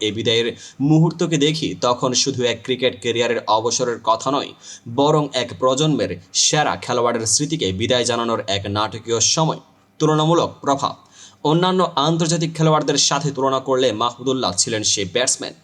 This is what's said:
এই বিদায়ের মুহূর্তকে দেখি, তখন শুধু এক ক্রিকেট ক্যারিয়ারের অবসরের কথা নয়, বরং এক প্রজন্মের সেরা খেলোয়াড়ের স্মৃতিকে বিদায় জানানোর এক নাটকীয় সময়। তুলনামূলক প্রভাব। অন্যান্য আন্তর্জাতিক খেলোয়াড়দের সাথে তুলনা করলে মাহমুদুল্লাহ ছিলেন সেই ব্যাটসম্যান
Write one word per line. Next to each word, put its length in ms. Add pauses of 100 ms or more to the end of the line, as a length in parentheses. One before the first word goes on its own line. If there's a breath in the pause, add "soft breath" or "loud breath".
এই 120
বিদায়ের 440 (240 loud breath)
মুহূর্তকে 560
দেখি, 440
তখন 340
শুধু 300
এক 180
ক্রিকেট 380
ক্যারিয়ারের 460
অবসরের 580
কথা 260
নয়, 220 (420 loud breath)
বরং 380
এক 260
প্রজন্মের 600 (120)
সেরা 440
খেলোয়াড়ের 500
স্মৃতিকে 460
বিদায় 320
জানানোর 420
এক 200
নাটকীয় 540
সময়। 380 (400)
তুলনামূলক 640
প্রভাব। 360 (480 loud breath)
অন্যান্য 520
আন্তর্জাতিক 600
খেলোয়াড়দের 420
সাথে 320
তুলনা 300
করলে 320
মাহমুদুল্লাহ 640
ছিলেন 260
সেই 220
ব্যাটসম্যান 600